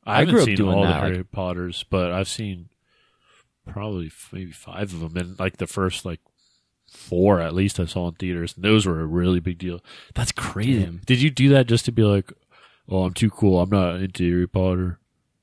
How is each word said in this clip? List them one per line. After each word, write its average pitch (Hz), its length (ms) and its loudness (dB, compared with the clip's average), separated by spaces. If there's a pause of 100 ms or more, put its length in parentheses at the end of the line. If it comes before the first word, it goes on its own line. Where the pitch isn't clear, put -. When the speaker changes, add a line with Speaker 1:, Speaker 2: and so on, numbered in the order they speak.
Speaker 1:
I 104 100 -2
Speaker 2:
I - 40 4
Speaker 1:
haven't 180 140 4
Speaker 2:
grew 226 100 6
up - 40 6
Speaker 1:
seen 101 80 2
Speaker 2:
doing 95 220 2
Speaker 1:
all 101 60 4
Speaker 2:
that. 85 180 2
Speaker 1:
the 71 120 0
Harry 90 120 -4
Potters, 90 640 -6
but 90 220 0
I've 95 180 -2
seen 95 400 -10 (960)
probably 101 400 -8
f-, - 240 -20
maybe 90 200 -12
five 95 420 -10
of 82 100 -8
'em, 80 140 -8
and, 90 220 -8
like, 92 180 -4
the 90 100 -6
first, 95 380 -4
like, 85 140 -10 (680)
four 92 540 2
at 82 140 -4
least 98 240 0
I 87 60 0
saw 87 240 -6
in 82 60 -8
theaters, 87 400 -6
and 90 80 -10
those 107 220 4
were 82 160 -2
a 80 40 -2
really 87 340 2
big 85 180 -4
deal. 87 240 -10 (340)
That's 120 160 -2
crazy. 113 520 -2
Speaker 2:
Damn. 85 220 -6
Speaker 1:
Did 127 160 2
you 156 80 4
do 135 200 4
that 135 180 6
just 117 180 2
to 120 60 0
be 113 120 2
like, 101 280 2 (560)
"Oh, 92 160 0
I'm 92 100 -2
too 110 160 0
cool. 95 320 4
I'm 92 80 0
not 92 260 2
into 92 340 -2
Harry 90 180 2
Potter, 92 520 -2 (440)